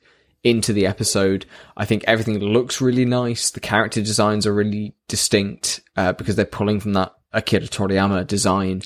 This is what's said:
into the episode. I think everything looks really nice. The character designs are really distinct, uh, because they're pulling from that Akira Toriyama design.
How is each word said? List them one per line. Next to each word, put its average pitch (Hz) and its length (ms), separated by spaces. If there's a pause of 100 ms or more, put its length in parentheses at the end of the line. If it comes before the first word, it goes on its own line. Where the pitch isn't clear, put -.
(440)
into 117 300
the 98 140
episode. 98 580 (320)
I 104 80
think 107 220
everything 110 320
looks 117 420
really 127 240
nice. 123 460
The - 80
character 107 420
designs 104 460
are 101 60
really 104 420 (120)
distinct, - 760 (140)
uh, 92 180
because 101 220
they're 101 100
pulling 104 340
from 101 140
that 92 200 (180)
Akira 104 360
Toriyama 98 580
design. 95 600